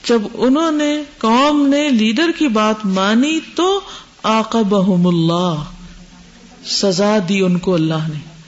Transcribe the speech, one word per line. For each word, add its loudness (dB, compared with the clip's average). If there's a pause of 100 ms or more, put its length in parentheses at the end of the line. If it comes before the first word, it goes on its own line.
جب 2 (120)
انہوں 2
نے، -2 (160)
قوم 2
نے 2
لیڈر 2
کی 0
بات 0
مانی 0 (140)
تو 0 (420)
عاقبہم 2
اللہ، 0 (1000)
سزا 0 (100)
دی 0
ان 2
کو 0
اللہ 0
نے۔ -6 (180)